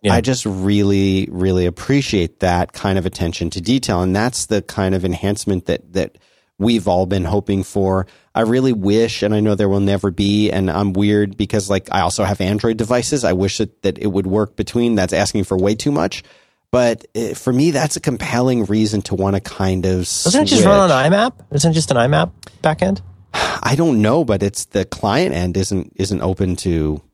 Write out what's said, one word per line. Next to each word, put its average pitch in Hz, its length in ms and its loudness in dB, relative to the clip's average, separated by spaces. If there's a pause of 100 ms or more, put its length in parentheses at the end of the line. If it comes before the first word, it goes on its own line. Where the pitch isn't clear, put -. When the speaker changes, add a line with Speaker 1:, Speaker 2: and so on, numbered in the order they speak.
Speaker 1:
Yeah. 101 100 2
Speaker 2:
I 120 80 4
just 123 240 -2
really, 98 880 2
really 90 320 0
appreciate 98 760 -2
that 87 340 0
kind 98 240 -2
of 87 80 -2
attention 87 440 -4
to 90 120 -8
detail, 107 400 0
and 92 120 0
that's 113 320 -2
the 107 140 0
kind 95 340 -2
of 90 80 -2
enhancement 95 640 -2
that, 85 300 -4
that 92 240 -4 (400)
we've 110 280 2
all 92 200 2
been 92 180 -2
hoping 98 380 -2
for. 95 440 -2 (280)
I - 80 2
really 127 320 2
wish, 107 480 0
and 104 120 0
I 107 60 2
know 107 140 2
there 101 140 0
will 98 120 0
never 98 300 0
be, 101 400 2
and 92 200 0
I'm 98 220 0
weird 104 460 0
because, 101 320 -2
like, 98 200 -2
I 95 100 0
also 87 240 0
have 98 180 -2
Android 104 340 0
devices. 120 480 -2
I 90 80 2
wish 92 260 -2
that, - 220 -4
that - 180 -2
it 101 100 -2
would 95 180 -2
work 101 300 -2
between. 120 380 0
That's 92 200 0
asking 98 300 0
for 98 120 -2
way 101 180 2
too 110 160 -4
much. - 320 -2 (480)
But, 120 360 2 (100)
uh, 113 180 -4
for - 180 -2
me, 143 180 4
that's 147 260 -2
a 165 40 -8
compelling 123 680 0
reason 104 360 0
to - 120 -6
wanna 95 260 0
kind 95 460 -2
of 92 140 0
Speaker 1:
Doesn't 185 420 0
it 302 40 2
just 277 200 4
run 196 140 6
on 185 100 4
Speaker 2:
switch. 143 60 4
Speaker 1:
I 135 120 2
map? 214 420 0
Isn't 151 200 4
it 156 40 0
just 160 180 -2
an 131 40 2
I 120 120 2
map 156 220 2 (320)
backend? 180 380 0 (160)
Speaker 2:
<sighs> - 160 -20
I - 440 -2
don't 143 260 4
know, 135 220 4
but 104 180 0
it's, 101 240 -4
the 95 180 -2
client 117 500 -2
end 87 220 -2
isn't, 95 400 -2
isn't 95 240 -2
open 90 360 0
to 78 440 0 (140)